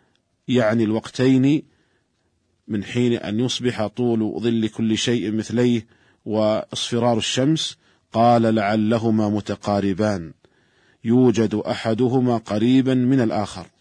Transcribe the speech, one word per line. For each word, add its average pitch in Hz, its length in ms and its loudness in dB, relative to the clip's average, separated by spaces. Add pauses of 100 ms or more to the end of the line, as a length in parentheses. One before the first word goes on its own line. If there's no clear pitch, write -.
(480)
يعني 117 360 2
الوقتين، 131 800 2 (1040)
من 104 160 -4
حين 123 280 0
أن 107 280 -4
يصبح 120 460 -4
طول 110 540 -2
ظل 113 280 0
كل 110 300 -2
شيء 107 340 -2
مثليه 117 540 0 (380)
واصفرار 110 920 -2
الشمس، 139 580 -2 (360)
قال: 117 300 4 (120)
"لعلهما 110 720 0
متقاربان، 101 1040 -2 (720)
يوجد 117 500 4
أحدهما 120 840 0
قريبا 123 580 2
من 127 260 2
الآخر". 98 460 -4 (140)